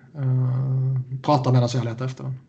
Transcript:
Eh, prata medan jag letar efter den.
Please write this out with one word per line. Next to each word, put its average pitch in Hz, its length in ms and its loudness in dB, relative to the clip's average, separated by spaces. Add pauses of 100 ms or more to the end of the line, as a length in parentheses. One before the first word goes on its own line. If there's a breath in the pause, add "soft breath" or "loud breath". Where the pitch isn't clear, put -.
(140)
Eh, 131 1080 0
prata 139 300 4
medan 123 220 6
jag 120 100 0
letar 117 200 -6
efter 131 200 -10
den. 131 100 -8 (140)